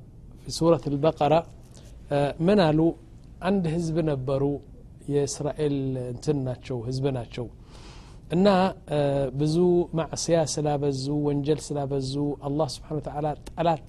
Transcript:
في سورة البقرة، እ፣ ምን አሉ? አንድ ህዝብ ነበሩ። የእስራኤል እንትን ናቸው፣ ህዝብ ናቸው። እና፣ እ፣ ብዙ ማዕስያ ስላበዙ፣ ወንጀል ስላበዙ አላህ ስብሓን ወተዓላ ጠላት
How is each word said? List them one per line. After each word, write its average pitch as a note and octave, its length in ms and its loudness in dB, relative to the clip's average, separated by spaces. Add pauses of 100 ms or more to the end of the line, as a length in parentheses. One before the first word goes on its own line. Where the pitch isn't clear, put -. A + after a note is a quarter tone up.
(380)
في - 120 -14
سورة D#3+ 360 2
البقرة، D3 540 2 (720)
እ፣ C#3+ 280 2
ምን F#3+ 180 6
አሉ? D#3 220 6 (600)
አንድ F#3 240 2
ህዝብ D#3+ 320 -2
ነበሩ። C#3 440 0 (680)
የእስራኤል C#3+ 680 0 (280)
እንትን B2 380 -2
ናቸው፣ B2+ 400 -6
ህዝብ C3 300 -2
ናቸው። A#2+ 340 -6 (840)
እና፣ F3+ 160 4 (420)
እ፣ D3 100 0 (340)
ብዙ D3+ 240 0 (380)
ማዕስያ E3 520 0
ስላበዙ፣ C#3+ 580 -2 (160)
ወንጀል C#3+ 400 0
ስላበዙ C#3 520 -4 (300)
አላህ C#3+ 260 -2
ስብሓን - 280 -10
ወተዓላ C#3+ 300 -6 (180)
ጠላት E3 440 -2